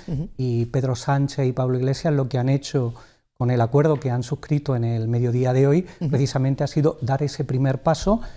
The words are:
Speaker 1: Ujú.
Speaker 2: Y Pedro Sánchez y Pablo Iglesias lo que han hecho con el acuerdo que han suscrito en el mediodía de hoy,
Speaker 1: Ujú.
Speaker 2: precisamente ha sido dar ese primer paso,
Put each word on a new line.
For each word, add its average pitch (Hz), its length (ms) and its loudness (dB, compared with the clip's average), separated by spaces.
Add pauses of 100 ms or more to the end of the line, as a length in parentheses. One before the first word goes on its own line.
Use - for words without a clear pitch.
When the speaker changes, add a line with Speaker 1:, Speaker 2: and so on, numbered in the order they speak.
Speaker 1:
Ujú. 156 300 -6
Speaker 2:
Y 120 300 0
Pedro 127 320 -2
Sánchez 139 500 0
y 127 60 0
Pablo 127 240 0
Iglesias 135 360 0
lo 139 140 2
que 127 120 -2
han 127 100 0
hecho 135 440 0 (440)
con 123 140 2
el 120 100 2
acuerdo 143 400 2
que 127 100 -2
han 123 100 -2
suscrito 143 540 -2
en 117 80 0
el 117 240 0
mediodía 123 460 2
de 135 120 4
hoy, 165 220 2 (140)
Speaker 1:
Ujú. 156 80 -2
Speaker 2:
precisamente 135 560 0
ha - 20 -2
sido 156 340 0
dar 131 220 -2
ese 139 220 -4
primer 131 360 -2
paso, 185 380 2 (180)